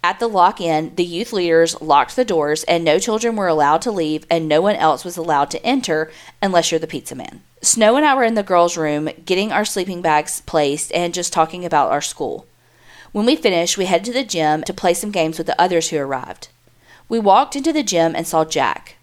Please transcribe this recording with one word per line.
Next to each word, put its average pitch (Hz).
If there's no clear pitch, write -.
At 240
the 233
lock-in, 175
the 175
youth 170
leaders 165
locked 147
the 254
doors, 156
and 170
no 160
children 220
were 202
allowed 156
to 240
leave, 156
and 165
no 151
one 202
else 156
was 175
allowed 151
to -
enter 170
unless 180
you're 160
the 160
pizza -
man. -
Snow 226
and 302
I 285
were 262
in 226
the 208
girls' 175
room 151
getting 190
our 208
sleeping 180
bags 151
placed 147
and 170
just 175
talking 175
about 147
our 143
school. -
When 208
we 262
finished, 175
we 190
headed 185
to 240
the 262
gym 156
to 190
play 180
some 208
games 160
with 160
the -
others 170
who 160
arrived. 135
We 226
walked 214
into 285
the 302
gym 165
and 165
saw 160
Jack. -